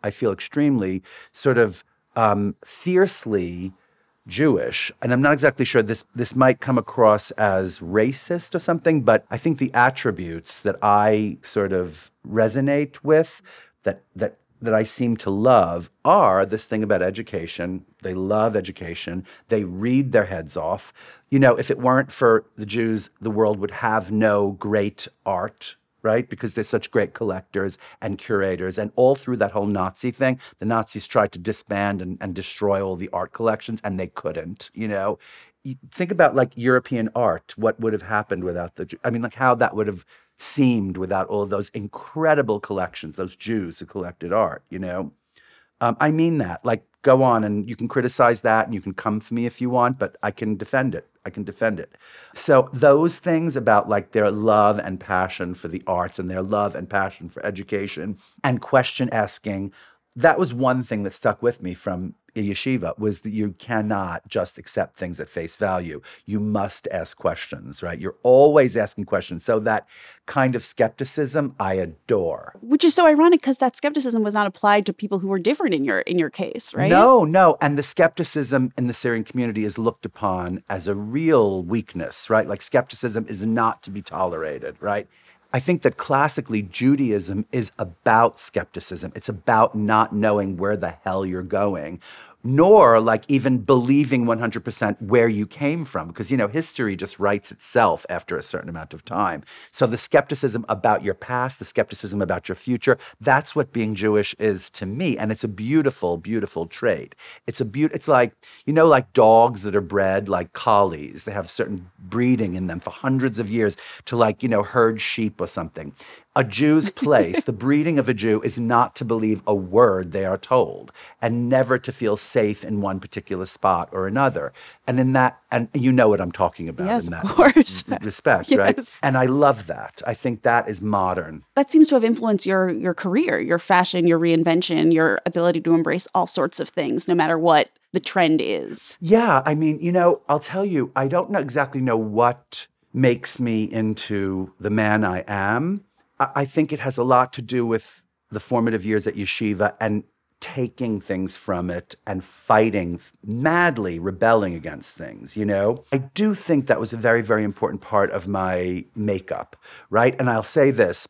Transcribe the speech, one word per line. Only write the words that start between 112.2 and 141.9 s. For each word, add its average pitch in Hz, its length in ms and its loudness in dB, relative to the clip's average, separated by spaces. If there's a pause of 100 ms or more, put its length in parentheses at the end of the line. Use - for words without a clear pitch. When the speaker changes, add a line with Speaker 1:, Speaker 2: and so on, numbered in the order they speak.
Speaker 1:
in 92 120 -4
them 87 120 -6
for - 120 -8
hundreds 131 480 -2
of 107 100 -4
years 107 260 0 (300)
to, 123 100 -6
like, 110 260 2
you 131 60 -2
know, 104 160 2
herd 113 380 2
sheep 107 400 -4
or 87 60 -4
something. 78 460 -10 (420)
A 135 80 4
Jew's 151 460 2
place, 127 540 2
the 131 80 -4
breeding 143 480 0
of 117 80 0
a 127 60 0
Jew, 110 300 0
is 120 140 -4
not 120 400 2
to - 60 -6
believe 107 420 0
a 104 100 2
word 92 560 2
they 95 140 -4
are 95 120 -2
told 69 540 -2 (300)
and 120 280 -2
never 131 300 2
to - 120 -8
feel 107 240 -2
safe 107 480 -2
in 104 180 -4
one 95 180 -4
particular 95 460 -10
spot 87 460 -2
or 95 160 -4
another. 101 460 -2 (320)
And 123 140 0
in 131 140 2
that, 127 260 2 (120)
and 117 220 -2
you 131 180 2
know 123 160 6
what 101 140 4
I'm 90 100 -4
talking 85 380 -4
about 180 180 -6
Speaker 2:
Yes, 220 200 -2
Speaker 1:
in 85 60 -8
Speaker 2:
of - 100 -8
Speaker 1:
that 196 80 -4
Speaker 2:
course. - 580 6
Speaker 1:
r-, 247 120 -4
respect, 104 500 0
right? 190 260 4
Speaker 2:
Yes. - 240 -10
Speaker 1:
And 131 160 2
I 127 80 4
love 131 420 2
that. - 380 -12
I 120 80 -4
think 117 300 -6
that 120 260 2
is 92 120 -8
modern. 92 640 -2 (120)
Speaker 2:
That 277 160 0
seems 311 180 8
to 285 60 2
have 226 100 4
influenced 226 400 0
your, 190 240 2
your 175 240 -2
career, 190 460 0
your 170 200 0
fashion, 180 480 2
your 165 120 4
reinvention, 165 760 2
your 160 320 2
ability 170 360 0
to 165 120 2
embrace 165 400 0
all 180 140 0
sorts - 320 -2
of 143 100 -6
things, 143 380 -4
no 175 80 2
matter 160 240 2
what 156 300 4 (220)
the 185 80 -2
trend 160 400 2
is. - 640 -6
Speaker 1:
Yeah, 185 440 4
I 151 100 2
mean, 156 260 0
you 175 100 0
know, 175 380 4
I'll 147 100 2
tell 190 240 -4
you, 165 320 -2
I 135 120 0
don't 175 240 -2
know 196 80 0
exactly 135 420 -4
know 120 160 2